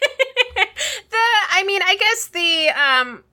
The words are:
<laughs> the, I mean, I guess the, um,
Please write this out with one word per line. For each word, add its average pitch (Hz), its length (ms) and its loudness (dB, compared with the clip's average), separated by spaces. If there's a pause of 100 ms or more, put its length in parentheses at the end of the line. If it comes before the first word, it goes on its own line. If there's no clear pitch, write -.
(560)
<laughs> 381 100 2 (440)
the, 440 80 -4 (340)
I 359 120 2
mean, 392 180 -2
I 370 140 2
guess 440 320 0
the, 330 420 0
um, 254 640 0